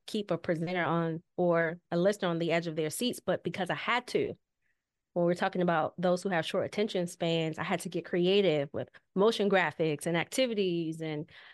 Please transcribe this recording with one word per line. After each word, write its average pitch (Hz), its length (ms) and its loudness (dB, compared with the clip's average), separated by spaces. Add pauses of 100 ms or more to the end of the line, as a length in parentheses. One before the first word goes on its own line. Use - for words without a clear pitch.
keep 208 240 -4
a 165 80 0
presenter 170 460 0
on 165 380 0 (140)
or 170 420 2 (120)
a 170 60 -2
listener 190 320 2
on 170 100 0
the 165 140 0
edge 170 140 0
of 156 100 -6
their 156 140 -2
seats. - 280 -4
But - 240 -2
because 175 280 -4
I 156 40 0
had 240 340 -2
to, - 260 0 (800)
when 175 120 2
we're 175 80 2
talking 185 280 0
about 165 360 2
those 180 240 2
who 196 60 -4
have 165 180 0
short 185 200 -2
attention 208 420 -2
spans, 165 500 -2
I 165 60 -4
had 170 160 -2
to - 80 -10
get 170 160 -6
creative 175 680 2
with - 160 -6 (280)
motion 208 340 4
graphics 160 560 0
and 170 100 0
activities 175 840 0
and 156 240 -6 (300)